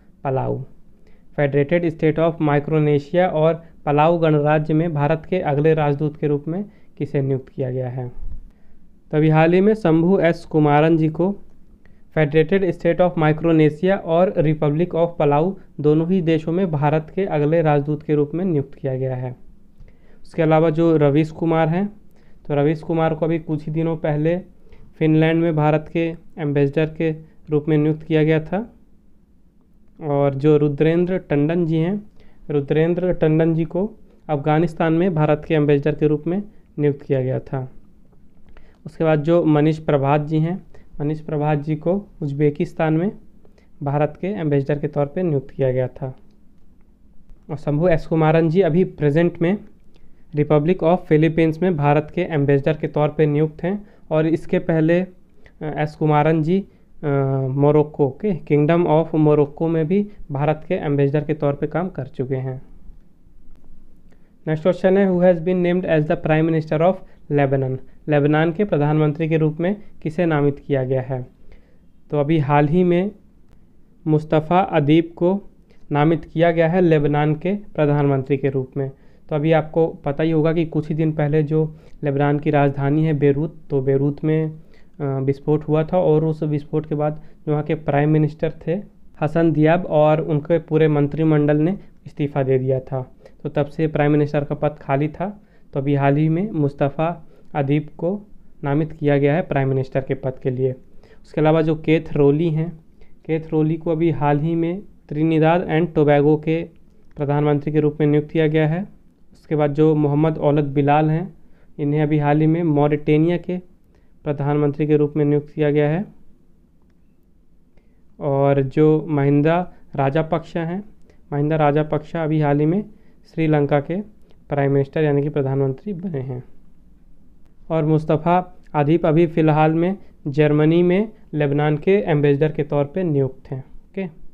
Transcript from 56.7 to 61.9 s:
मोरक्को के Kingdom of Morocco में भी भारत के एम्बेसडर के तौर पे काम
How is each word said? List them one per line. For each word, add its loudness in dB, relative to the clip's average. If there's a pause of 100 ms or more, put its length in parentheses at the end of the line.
मोरक्को 2
के -4 (120)
Kingdom 2
of 2
Morocco 2
में -2
भी 0 (240)
भारत -2
के -2
एम्बेसडर 0
के -4
तौर -2
पे -6
काम -4